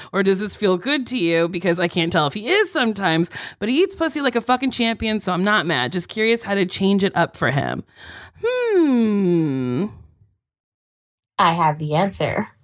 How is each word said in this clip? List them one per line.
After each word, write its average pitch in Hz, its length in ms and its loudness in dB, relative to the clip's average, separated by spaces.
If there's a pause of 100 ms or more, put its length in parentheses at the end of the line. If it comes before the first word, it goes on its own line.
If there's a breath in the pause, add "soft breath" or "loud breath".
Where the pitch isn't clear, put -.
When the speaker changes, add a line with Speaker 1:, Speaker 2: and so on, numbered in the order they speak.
(140 loud breath)
Speaker 1:
or 196 100 0
'Does 196 160 2
this 208 160 -6
feel 185 220 2
good 254 300 -2
to 254 100 -4
you?' 170 300 2
Because 170 320 -2
I 175 80 0
can't 170 240 0
tell 160 160 2
if - 80 -4
he 214 120 -8
is 381 240 2
sometimes, 190 600 0 (280 loud breath)
but 208 100 -2
he 269 120 2
eats 381 140 0
pussy 311 260 -2
like 262 140 0
a 233 60 0
fucking 254 300 0
champion, 226 480 -2
so 185 140 -2
I'm 180 100 0
not 208 220 2
mad. 135 260 0
Just 175 180 -4
curious 226 340 0
how 202 100 -4
to 196 140 0
change 196 360 2
it 190 120 -2
up 170 200 0
for 143 140 0
him." 64 340 -2 (600 loud breath)
Hmm. 208 1400 2 (1500)
Speaker 2:
I 180 140 4
have 160 280 0
the 151 160 -2
answer. 190 520 -2 (160)